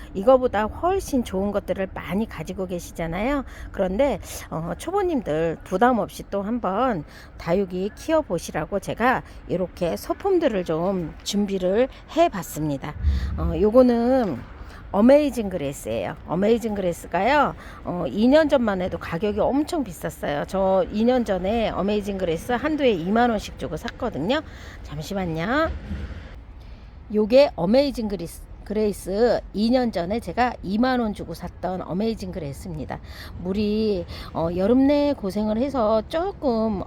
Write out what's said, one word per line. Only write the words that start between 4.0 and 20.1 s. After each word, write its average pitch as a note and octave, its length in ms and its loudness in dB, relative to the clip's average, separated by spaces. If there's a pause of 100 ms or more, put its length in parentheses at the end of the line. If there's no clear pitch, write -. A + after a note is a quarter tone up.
어, E3 260 -4
초보님들 B3+ 840 0
부담 A#3 340 4
없이 C#3+ 320 -4
또 G3+ 140 -2
한번 G#3+ 600 0 (360)
다육이 F#3 560 0
키워보시라고 G3 840 -2
제가 G#3+ 440 0 (240)
이렇게 F3 500 -2
소품들을 D#4+ 680 2
좀 E3+ 600 -2
준비를 G3 640 2 (280)
해봤습니다. F#3 800 0 (440)
어, E3 220 0
요거는 A#3 760 6 (540)
어메이징 A#3+ 580 6
그레이스예요. C3+ 680 -4 (120)
어메이징 G#3 460 2
그레이스가요, G3 800 0 (280)
어, E3+ 240 -4
이 G3+ 200 2
년 D4+ 200 8
전만 A3+ 340 2
해도 F3+ 160 -4
가격이 G#3 420 -2
엄청 C#4+ 440 2
비쌌어요. D#3 640 -6